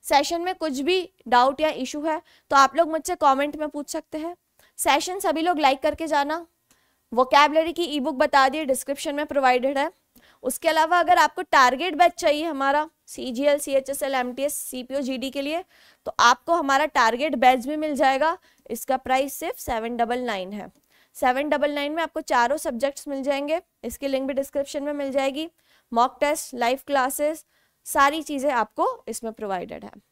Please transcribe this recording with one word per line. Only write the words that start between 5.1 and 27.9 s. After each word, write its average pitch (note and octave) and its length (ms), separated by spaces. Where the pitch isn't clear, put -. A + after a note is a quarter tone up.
सभी D#4+ 220
लोग E4+ 180
लाइक C#4 220
करके D#4 260
जाना। D4+ 380
वोकैबुलरी D4 640
की F4 100
ई D4 160
बुक C#4 160
बता C#4 340
दिए, D#4 160
डिस्क्रिप्शन C#4 500
में D4 100
प्रोवाइडेड C4+ 520
है। D4+ 140
उसके - 260
अलावा D#4+ 300
अगर E4+ 180
आपको D#4 240
टारगेट C#4 540
बैच F4 180
चाहिए D4 320
हमारा D4 440
सीजीएल, C4 520
सीएचएसएल, C4+ 560
एमटीएस, B3+ 380
सीपीओ, B3+ 480
जीडी C4 300
के C#4 100
लिए, D#4 220
तो - 140
आपको B3+ 360
हमारा C#4 300
टारगेट C4+ 500
बैच B3+ 320
भी D4 100
मिल D4+ 180
जाएगा। C#4 420
इसका B3+ 280
प्राइस C4+ 360
सिर्फ F4 260
सेवन A#3 380
डबल A#3 280
नाइन G3 280
है। F#3+ 180
सेवन C4+ 340
डबल D4 260
नाइन C#4+ 160
में D#4+ 120
आपको D#4+ 180
चारों B3+ 360
सब्जेक्ट्स C#4 500
मिल C4+ 160
जाएंगे, C#4+ 380
इसकी A#3+ 240
लिंक C4+ 200
भी C#4 60
डिस्क्रिप्शन C#4 500
में D4 100
मिल C#4+ 180
जाएगी। C#4 380
मॉक B3 280
टेस्ट, D4 360
लाइव A#3+ 320
क्लासेस, C#4+ 580
सारी D4 380